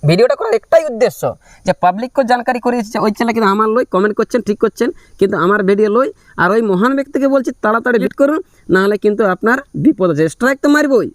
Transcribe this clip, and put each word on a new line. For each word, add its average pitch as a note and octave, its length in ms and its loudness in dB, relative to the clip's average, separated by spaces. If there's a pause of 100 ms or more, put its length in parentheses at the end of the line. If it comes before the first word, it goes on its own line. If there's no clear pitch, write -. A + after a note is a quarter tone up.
ভিডিওটা F3 360 2
করার A4 220 -2
একটাই D#5+ 300 2
উদ্দেশ্য A3+ 320 -2 (440)
যে F#3 60 0 (120)
পাবলিককে A3 460 -2
জানকারি B3 360 -2
করে A#3+ 140 -2
দিচ্ছে, A3 240 -6
ওই A3 120 2
চ্যানেলে A#3 200 -2
কিন্তু A3 180 2
আমার G#3+ 200 0
লই, B3 100 0 (100)
কমেন্ট G3+ 240 0
করছেন, A3+ 300 -2
ঠিক G3+ 160 -2
করছেন, A#3 240 -2 (320)
কিন্তু G3 240 0
আমার G3+ 240 2
ভিডিও G#3 280 2
লই। C4 120 2 (340)
আর F3 120 2
ওই A3+ 160 2
মহান G3 280 0
ব্যক্তিকে C4+ 360 -2
বলছি C#4 160 0 (140)
তাড়াতাড়ি A#3 340 0
ডিলিট - 220 -2
করুন, C#4+ 180 2 (360)
নাহলে G3 300 2
কিন্তু G#3 180 0 (120)
আপনার A#3 240 -2 (260)
বিপদ F#3+ 300 2
আছে। D3+ 100 0 (100)
স্ট্রাইক C4+ 300 -2
তো C#4+ 100 2
মারবই C4+ 400 0